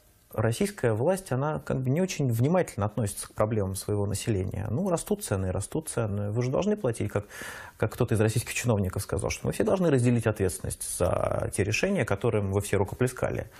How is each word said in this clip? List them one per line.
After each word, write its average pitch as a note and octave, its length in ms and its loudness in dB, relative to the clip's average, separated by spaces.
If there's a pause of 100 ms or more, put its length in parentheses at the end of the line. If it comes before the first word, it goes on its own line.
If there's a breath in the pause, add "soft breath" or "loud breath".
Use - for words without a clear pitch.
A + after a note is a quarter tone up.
(320)
российская A#2 600 2
власть, D#3+ 400 0
она C#3+ 320 -2
как C3+ 160 -2
бы B2+ 100 0
не D3+ 100 2
очень D3+ 300 0
внимательно B2 560 2
относится - 420 -4
к - 40 -20
проблемам G#2+ 440 0
своего G2+ 300 -2
населения. G2 640 -2
Ну, F3+ 180 0
растут G3+ 360 -2
цены, F#2+ 280 0
растут G2+ 360 -4
цены. G#2 420 -2
Вы A#2 120 0
же B2+ 80 0
должны F#3 260 0
платить, A2+ 340 -2
как, G2+ 140 0 (540 loud breath)
как A2 140 0
кто-то A#2 220 0
из G#2 60 4
российских A2 320 2
чиновников G2+ 500 0
сказал, - 280 -2
что - 160 -6
мы - 60 0
все - 120 0
должны F3+ 260 4
разделить A#2+ 360 4
ответственность - 720 -2
за - 560 0
те G2+ 100 2
решения, D3 400 2
которым G#2 480 0
вы G2+ 80 2
все G2+ 160 0
рукоплескали. - 720 0 (140 loud breath)